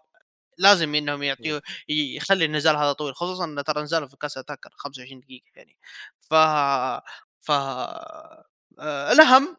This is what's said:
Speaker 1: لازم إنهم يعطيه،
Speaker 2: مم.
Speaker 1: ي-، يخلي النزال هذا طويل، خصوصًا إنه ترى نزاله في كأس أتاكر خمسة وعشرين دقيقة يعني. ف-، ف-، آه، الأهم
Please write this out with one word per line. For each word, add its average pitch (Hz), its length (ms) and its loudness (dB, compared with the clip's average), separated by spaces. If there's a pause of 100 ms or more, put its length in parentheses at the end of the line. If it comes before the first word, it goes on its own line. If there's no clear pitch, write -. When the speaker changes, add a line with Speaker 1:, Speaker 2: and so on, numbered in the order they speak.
(580)
Speaker 1:
لازم 170 380 4
إنهم 147 280 -2
يعطيه، 143 300 -4
Speaker 2:
مم. 147 80 -4 (280)
Speaker 1:
ي-، 147 260 -2
يخلي 180 300 0
النزال 151 300 2
هذا 147 160 2
طويل، 139 240 -6
خصوصًا 185 300 -4
إنه 147 160 -6
ترى 151 200 -4
نزاله 151 260 -4
في 143 100 -20
كأس 147 200 -8
أتاكر 135 400 -12
خمسة 139 240 -12
وعشرين 131 180 -16
دقيقة 127 260 -18 (100)
يعني. - 220 -20 (440)
ف-، 139 800 2 (400)
ف-، - 100 -4 (1300)
آه، 143 320 -4
الأهم 277 480 6